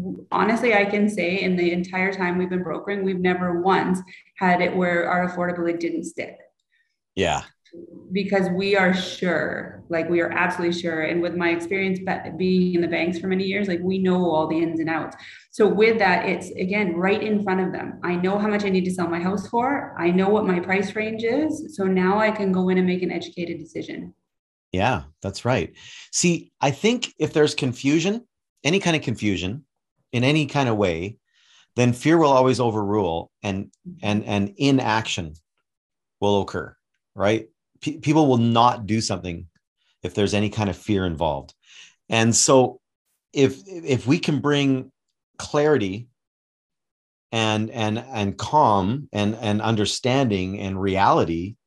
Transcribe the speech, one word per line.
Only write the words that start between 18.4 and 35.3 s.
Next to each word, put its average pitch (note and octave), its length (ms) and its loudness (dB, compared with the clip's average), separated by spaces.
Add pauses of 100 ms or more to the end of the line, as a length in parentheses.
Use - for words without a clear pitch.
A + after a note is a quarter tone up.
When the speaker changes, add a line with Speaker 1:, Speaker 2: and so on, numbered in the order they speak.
Speaker 1:
much G#3 160 0
I G3+ 60 -2
need F#3 160 2
to F#3 60 0
sell F3 180 -2
my E3+ 100 -2
house F#3+ 280 -4
for. B3+ 520 -2
I E3+ 100 2
know F#3+ 200 4
what G#3 180 4
my F3+ 140 2
price F#3+ 340 -2
range A3 280 -4
is. D4 520 -2
So F#3+ 80 -4
now F#3+ 360 2
I G#3+ 120 2
can G3+ 220 -2
go F#3 160 2
in F#3 80 2
and F#3 100 4
make F3+ 160 0
an E3+ 80 -2
educated E3+ 480 -8
decision. D#3 540 -12 (580)
Speaker 2:
Yeah, F#2+ 320 0 (180)
that's - 220 -8
right. A#2 300 0 (400)
See, - 480 0
I C#3+ 100 2
think A#3 480 -2
if D3+ 140 -2
there's D3+ 200 4
confusion, D#3 720 0 (380)
any E3+ 160 2
kind E3+ 160 0
of C#3+ 60 -2
confusion G2+ 640 -2 (480)
in B2 100 0
any D3 220 4
kind C3 240 0
of A2 80 2
way, F#2+ 400 0 (580)
then B2 160 4
fear D3 260 2
will D3+ 140 6
always B2+ 280 4
overrule G#2 680 0 (140)
and, G2+ 220 -4 (220)
Speaker 1:
Mm-hmm. F3+ 160 -16
Speaker 2:
and, G#2 220 0
and G2+ 320 -2
inaction A2+ 760 0 (880)